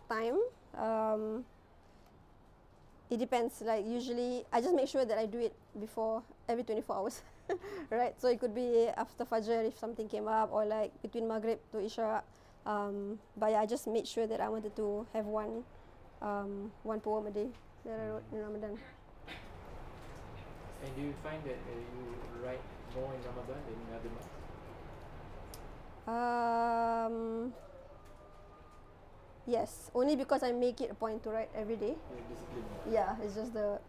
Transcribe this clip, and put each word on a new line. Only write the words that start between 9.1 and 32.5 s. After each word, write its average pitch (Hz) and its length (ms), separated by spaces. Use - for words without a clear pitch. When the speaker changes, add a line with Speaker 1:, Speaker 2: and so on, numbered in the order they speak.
Speaker 1:
Fajr 226 420
if - 100
something 220 320
came 214 180
up, 220 240
or, 214 140
like, 214 260
between 226 260
Maghrib 220 320
to 220 100
Isha. 220 400
Um, 202 540
but 214 140
yeah, 214 100
I 220 60
just 233 200
made 220 200
sure 226 200
that 226 140
I 208 80
wanted 214 280
to 208 360
have 220 140
one, 214 360
um, 202 500
one 220 160
poem 214 280
a 208 40
day 208 180
that 220 140
I 220 80
wrote 220 240
in 220 100
Ramadan. 214 360
Speaker 2:
And 135 120
do 139 60
you 143 200
find 156 220
that, 131 100
uh, 123 240
you 120 680
write 127 160
more 131 180
in 127 80
Ramadan 123 460
than 113 100
in 113 160
other 113 160
months? - 200
Speaker 1:
Um, 233 1500
yes, - 480
only 277 200
because 269 280
I 247 80
make 247 300
it 233 100
a - 40
point 220 280
to 226 60
write 220 260
every 220 220
day. 214 180
Speaker 2:
You're - 340
disciplined. - 360